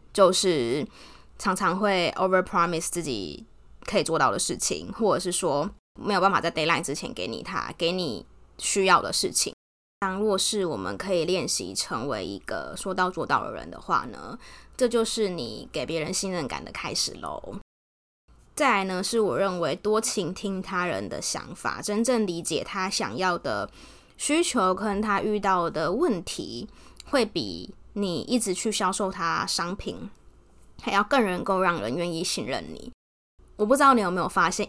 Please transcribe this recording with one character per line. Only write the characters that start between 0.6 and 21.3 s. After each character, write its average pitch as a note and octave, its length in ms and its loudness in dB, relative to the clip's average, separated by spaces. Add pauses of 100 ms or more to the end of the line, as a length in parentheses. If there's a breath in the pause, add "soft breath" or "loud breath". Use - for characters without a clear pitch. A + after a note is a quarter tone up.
常 F#3+ 160 0
常 F#3 240 2
会 F#3+ 380 4
overpromise F3+ 720 2
自 F3 140 -2
己 G2+ 420 -6 (400)
可 - 140 0
以 D#3+ 40 6
做 D#3+ 160 0
到 C3 120 6
的 G#2 80 0
事 - 180 0
情， - 360 -4
或 G3+ 200 4
者 C3 80 4
是 F3+ 100 -2
说 D#3+ 380 0 (320)
没 G3+ 140 0
有 F#3 60 2
办 F#3+ 100 6
法 F3+ 100 4
在 E3+ 100 0
deadline D#3+ 300 2
之 C#3+ 140 -4
前 - 180 -8
给 F2+ 140 -6
你 - 160 -8
他， - 340 -6
给 E3+ 160 0
你 E3 320 -4 (320)
需 - 300 0
要 F3+ 160 8
的 - 100 -4
事 - 180 0
情。 - 220 0 (480)
当 F#3+ 200 -2
若 G#3 160 4
是 F#3+ 300 0
我 D3 100 -2
们 F#2+ 220 -4
可 G3 160 -2
以 E3 100 2
练 F3 240 0
习 F#2+ 260 -4
成 C3 340 -4
为 G#2 180 -4
一 G2+ 140 -6
个 C#2+ 360 -6
说 F#3+ 160 -6
到 F#3 180 0
做 D#3+ 140 -4
到 - 180 2
的 - 100 -6
人 - 180 -10
的 - 100 -14
话 - 320 0
呢， F2+ 260 -14 (380 loud breath)
这 B3+ 100 4
就 A#3 160 2
是 A3 280 0
你 A#2+ 420 -6
给 C#3 140 -4
别 E3 140 -2
人 D#3 120 -4
信 F#3+ 180 -2
任 E3+ 160 -2
感 - 160 -6
的 - 100 -14
开 - 220 -6
始 - 280 -2
咯。 - 340 -8 (1000)
再 C#4 160 2
来 G3 140 2
呢， F#3 180 -2
是 A3+ 180 0
我 D3+ 180 2
认 F#3+ 220 0
为 D#3 140 0
多 G#3+ 240 2
倾 F#3 340 -2
听 F#3+ 280 -6
他 F#3 260 -4
人 G#2 220 -2
的 - 140 -6
想 - 320 -6